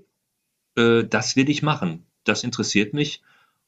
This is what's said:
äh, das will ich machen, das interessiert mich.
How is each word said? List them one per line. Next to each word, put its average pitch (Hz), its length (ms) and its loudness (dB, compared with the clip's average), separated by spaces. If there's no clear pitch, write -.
äh, 117 260 4
das 107 320 -4
will 135 140 2
ich 151 140 -2
machen, 104 420 -4
das 107 220 -2
interessiert 104 480 -2
mich. 147 280 -4